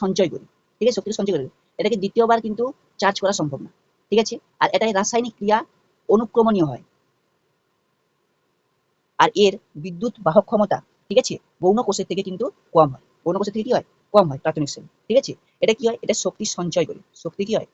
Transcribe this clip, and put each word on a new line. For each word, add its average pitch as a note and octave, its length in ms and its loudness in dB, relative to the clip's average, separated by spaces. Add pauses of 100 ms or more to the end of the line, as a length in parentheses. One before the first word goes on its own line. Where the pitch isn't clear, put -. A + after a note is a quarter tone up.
সঞ্চয় F#3+ 320 0
করে, - 120 -12 (320)
ঠিক G#3+ 120 0
আছে? A#3 80 0
শক্তিকে G#3+ 220 -6
সঞ্চয় G3+ 160 0
করে, C3+ 100 -2 (340)
এটাকে G#3+ 240 0
দ্বিতীয়বার A3+ 420 2
কিন্তু A3 180 -4 (380)
চার্জ - 220 2
করা G3 160 2
সম্ভব C#3 260 -4
না, - 60 -18 (400)
ঠিক G#3 120 4
আছে? A#3 120 -6 (260)
আর D#3 140 2
এটার A3 140 2 (100)
রাসায়নিক A#3 380 -2
ক্রিয়া G#3 200 2 (520)
অনুক্রমণীয় A3 640 2
হয়, A#2 120 -12 (2250)
আর D#3+ 100 4 (160)
এর F#3+ 80 4 (300)
বিদ্যুৎ F#3 300 -8 (120)
বাহক E3+ 240 4
ক্ষমতা, G#3 280 0 (300)
ঠিক G#3 160 2
আছে, D#3+ 120 -4 (280)
গৌণ G3+ 240 4
কোষের F#3+ 220 -2
থেকে F#3+ 180 -4
কিন্তু F#3 180 -6 (300)
কম D#3 180 6
হয়। - 120 -20 (180)
গৌণ F3 160 0
কোষের G3+ 160 -2
থেকে G#3+ 120 -4
কি B3+ 80 0
হয়? D#3+ 100 0 (280)
কম G#3 160 6
হয় C3+ 160 -6
প্রাথমিক D#3+ 280 -2
সেল, - 120 -18 (220)
ঠিক A3 140 2
আছে? - 120 -6 (300)
এটা A3 160 4
কি - 100 -12
হয়? A#3 140 -4
এটা G#3+ 200 0
শক্তি G3 220 -4 (100)
সঞ্চয় F3 340 0
করে। - 100 -12 (240)
শক্তি F3+ 240 -6
কি A3 100 -4
হয়? - 160 -4